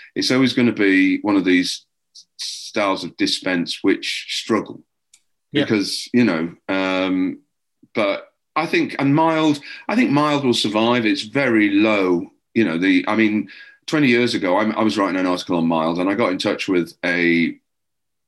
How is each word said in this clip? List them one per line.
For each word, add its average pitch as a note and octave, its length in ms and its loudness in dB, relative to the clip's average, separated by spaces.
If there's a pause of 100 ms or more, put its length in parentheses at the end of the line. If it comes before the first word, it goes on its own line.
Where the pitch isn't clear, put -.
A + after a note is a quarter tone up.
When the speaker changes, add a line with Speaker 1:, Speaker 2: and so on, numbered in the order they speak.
(160)
Speaker 1:
It's G2 160 -2
always B2+ 220 2
gonna A#2+ 180 2
be F#2+ 480 2
one G2+ 160 0
of F#2 80 2
these F2+ 400 0 (540)
styles F#2+ 680 -6
of E2+ 120 -12
dispense F#2 680 -4
which - 480 -2
struggle - 520 -4 (720)
Speaker 2:
Yeah. C#3+ 120 0
Speaker 1:
because, - 480 -2
you A#2+ 120 4
know, E2+ 300 -2 (140)
um, F#2 720 -2 (540)
but G2+ 380 -4 (260)
I D#3+ 80 0
think, E3 320 -2
and C#3 160 2
mild, D#3 460 2 (260)
I - 100 -2
think A#3+ 140 2
mild D3 320 2
will B2 120 2
survive. A2+ 500 0
It's G2+ 180 0
very A2+ 480 0
low, G2+ 640 2 (220)
you A2+ 100 4
know, E2 140 -2
the, F#2 280 2
I G#2+ 80 -2
mean, G#2+ 360 0 (360)
twenty D3+ 220 2
years A#2+ 260 2
ago, F#2 220 0
I, G#2 140 2
I G#2+ 120 -2
was G#2+ 140 0
writing F#2 240 0
an F2+ 60 0
article F2+ 320 -2
on E2 80 0
mild, E2 320 0
and F#2 100 -2
I G2+ 60 0
got G2 180 0
in F#2 60 -4
touch - 280 -4
with F2 280 -2 (100)
a F2 540 0 (680)